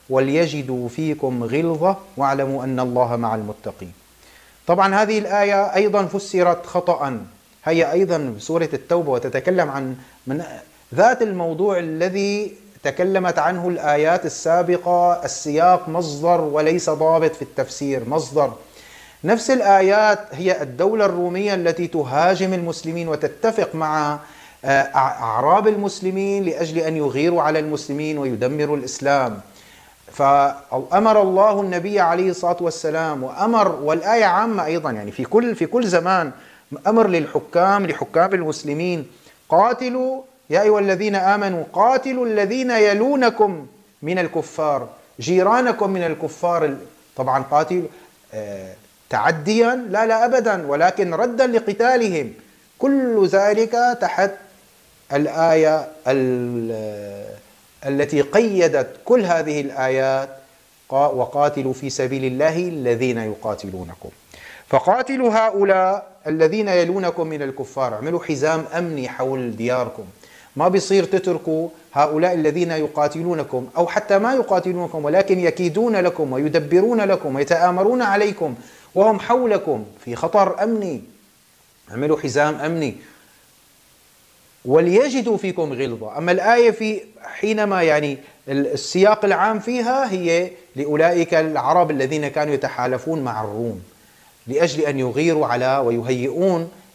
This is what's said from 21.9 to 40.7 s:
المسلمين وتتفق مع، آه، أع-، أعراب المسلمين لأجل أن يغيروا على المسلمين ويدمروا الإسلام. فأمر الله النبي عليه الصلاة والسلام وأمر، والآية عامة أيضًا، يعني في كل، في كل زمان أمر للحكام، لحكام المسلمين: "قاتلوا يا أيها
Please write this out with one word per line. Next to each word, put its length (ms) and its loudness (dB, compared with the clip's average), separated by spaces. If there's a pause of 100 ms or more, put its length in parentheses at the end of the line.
المسلمين 540 -6
وتتفق 680 -2
مع، 440 -2 (460)
آه، 160 4
أع-، 400 0
أعراب 460 2
المسلمين 760 -2
لأجل 340 -4
أن 200 -2
يغيروا 440 0
على 180 2
المسلمين 580 -4
ويدمروا 600 -2
الإسلام. 640 -2 (680)
فأمر 1120 2
الله 400 4
النبي 380 -2
عليه 300 2
الصلاة 320 -2
والسلام 600 -4
وأمر، 480 2
والآية 540 2
عامة 400 2
أيضًا، 260 -2
يعني 200 -8
في 120 -6
كل، 320 2
في 100 -2
كل 220 0
زمان 440 0 (560)
أمر 200 4
للحكام، 800 0
لحكام 480 0
المسلمين: 760 -4 (420)
"قاتلوا 720 2 (280)
يا 120 2
أيها 180 4